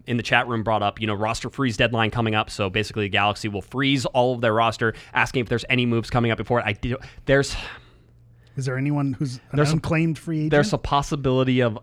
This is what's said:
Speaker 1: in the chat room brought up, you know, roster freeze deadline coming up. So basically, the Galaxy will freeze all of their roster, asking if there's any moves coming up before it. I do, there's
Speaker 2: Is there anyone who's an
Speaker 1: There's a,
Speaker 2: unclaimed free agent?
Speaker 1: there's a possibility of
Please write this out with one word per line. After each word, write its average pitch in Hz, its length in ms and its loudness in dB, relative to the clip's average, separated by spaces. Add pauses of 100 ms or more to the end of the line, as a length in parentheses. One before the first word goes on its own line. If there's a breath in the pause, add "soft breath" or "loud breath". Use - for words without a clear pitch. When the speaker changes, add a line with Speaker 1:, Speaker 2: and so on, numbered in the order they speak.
Speaker 1:
in 120 100 0
the 107 60 -2
chat 123 240 2
room 117 160 -2
brought 104 200 0
up, 101 160 -2
you 110 80 -2
know, 107 60 -2
roster 107 360 -4
freeze 127 280 -2
deadline 113 340 2
coming 113 240 0
up. 110 140 0
So 98 200 -4
basically, 104 360 -2
the 98 40 -4
Galaxy 101 380 0
will 101 140 -6
freeze 135 460 0
all 127 260 2
of 120 80 -4
their 113 120 4
roster, 113 400 2 (200 loud breath)
asking 120 280 0
if 107 80 -6
there's 117 200 -2
any 123 160 2
moves 117 240 0
coming 117 220 2
up 113 60 0
before 120 220 -2
it. 107 60 -2
I 107 80 -2
do, 120 240 -6 (280 loud breath)
there's 139 300 2 (1040 loud breath)
Speaker 2:
Is 131 80 -6
there 131 120 -4
anyone 139 360 -2
who's 131 220 -6
an - 60 -18 (120)
Speaker 1:
There's 147 160 4
a, 160 40 2
Speaker 2:
unclaimed 160 440 0
free 160 220 -4
agent? 151 120 0
Speaker 1:
there's 151 220 4
a 139 40 2
possibility 131 840 2
of 113 220 0